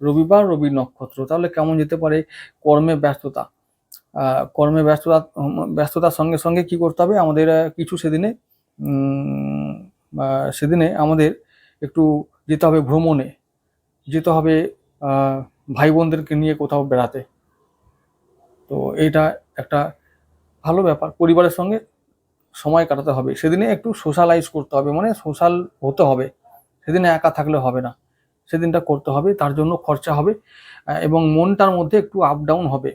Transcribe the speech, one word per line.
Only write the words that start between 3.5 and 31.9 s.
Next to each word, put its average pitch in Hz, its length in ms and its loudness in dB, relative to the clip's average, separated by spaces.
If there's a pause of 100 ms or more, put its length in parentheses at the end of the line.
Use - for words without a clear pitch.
আহ, 131 400 -2
কর্মে 151 300 2
ব্যস্ততা, 156 580 0
উম, 156 340 -4
ব্যস্ততার 160 360 0
সঙ্গে 160 260 -2
সঙ্গে 170 260 0
কি 175 140 -4
করতে 165 260 0
হবে 196 160 2
আমাদের? 156 300 2
আহ, 160 200 2
কিছু 165 280 -8
সেদিনে, 165 360 -2 (460)
উম, 139 1120 -4 (300)
আহ, 135 320 -2
সেদিনে 160 440 0
আমাদের 156 480 2 (380)
একটু 151 420 0 (240)
যেতে 151 180 0
হবে 156 160 4
ভ্রমণে, 151 500 0 (760)
যেতে 160 220 -2
হবে, 160 440 2 (280)
আহ, 135 420 -2 (300)
ভাই 147 180 4
বোনদেরকে 160 440 0
নিয়ে 156 200 0
কোথাও 143 300 -2
বেড়াতে। 131 380 -2 (1500)
তো 135 260 -4
এটা 156 420 0 (200)
একটা 147 340 -4 (720)
ভালো 170 200 0
ব্যাপার, 156 280 0
পরিবারের 170 380 4
সঙ্গে 190 300 -4 (760)
সময় 160 320 0
কাটাতে 143 260 -2
হবে। 131 240 -2
সেদিনে 175 300 0
একটু 226 280 -4
সোশ্যালাইজ 170 540 2
করতে - 280 -8
হবে, 143 160 0
মানে 196 220 -2
সোশ্যাল 175 540 -2 (160)
হতে 139 200 0
হবে। 135 260 0 (560)
সেদিনে 180 220 0
একা 160 240 2
থাকলে 151 260 -2
হবে 127 240 -2
না, 123 140 -12 (560)
সেদিনটা 170 280 0
করতে 147 320 -4
হবে, 156 220 0
তার 143 220 -2
জন্য 160 220 0
খরচা 151 360 -4
হবে, 151 200 0 (540)
আহ, 147 100 -4
এবং 160 340 2
মনটার 190 400 4
মধ্যে 175 260 0